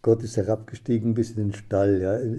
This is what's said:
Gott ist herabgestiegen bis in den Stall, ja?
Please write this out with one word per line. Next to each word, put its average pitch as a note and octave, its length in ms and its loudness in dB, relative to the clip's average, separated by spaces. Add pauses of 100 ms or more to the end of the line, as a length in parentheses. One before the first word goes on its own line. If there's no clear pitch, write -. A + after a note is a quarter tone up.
Gott A2+ 200 4
ist A2+ 140 -10
herabgestiegen A2 760 -2
bis A2+ 160 -2
in - 60 -14
den G#2 160 -2
Stall, G2 480 2
ja? F#2+ 180 0 (200)